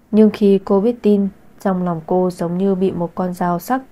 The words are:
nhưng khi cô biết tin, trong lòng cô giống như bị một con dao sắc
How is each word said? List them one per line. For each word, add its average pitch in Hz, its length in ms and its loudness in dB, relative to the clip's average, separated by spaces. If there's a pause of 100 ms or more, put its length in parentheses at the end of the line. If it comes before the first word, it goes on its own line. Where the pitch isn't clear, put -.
(100)
nhưng 214 200 6
khi 196 340 2
cô 196 160 0
biết 240 220 -2
tin, 202 260 2 (320)
trong 185 240 -2
lòng 170 220 -4
cô 185 240 0
giống 175 280 -4
như 196 160 0
bị 185 180 0
một 170 220 -6
con 185 200 -4
dao 175 240 -2
sắc 254 340 -4